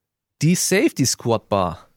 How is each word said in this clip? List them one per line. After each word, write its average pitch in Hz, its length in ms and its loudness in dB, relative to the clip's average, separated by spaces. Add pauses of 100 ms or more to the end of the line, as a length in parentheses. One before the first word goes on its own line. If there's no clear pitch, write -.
(440)
Die 170 100 4
Safety 190 540 0
Squat - 420 -2
Bar. 90 480 -2